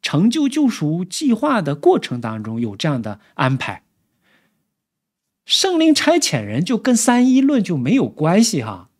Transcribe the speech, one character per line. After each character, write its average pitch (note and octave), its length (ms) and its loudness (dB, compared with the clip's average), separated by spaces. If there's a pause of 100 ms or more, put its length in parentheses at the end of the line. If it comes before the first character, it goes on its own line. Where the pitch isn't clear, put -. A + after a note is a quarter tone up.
成 F#3 280 0
就 C#4+ 180 -2
救 C#4 200 0
赎 E3 340 -4
计 B3 300 -2
划 A#3 300 0
的 D3 120 -2
过 E4 240 2
程 A#2+ 220 -6
当 A2 240 -8
中 A2+ 160 -6
有 G#2+ 160 -6
这 E3 100 -6
样 C#3 140 -2
的 G#2+ 200 -10 (140)
安 C3 220 0
排。 - 280 -10 (1600)
圣 F4+ 340 0
灵 D#4+ 140 6
差 E4 240 2
遣 C3 240 -2
人 G#2+ 200 -4
就 A3+ 140 -2
跟 B3+ 180 0
三 B3 320 2
一 C4 140 4
论 C4+ 240 2
就 F3 100 -2
没 C#3 200 0
有 A3+ 120 2
关 E3+ 380 2
系 G3+ 180 -2
哈 G2 380 -12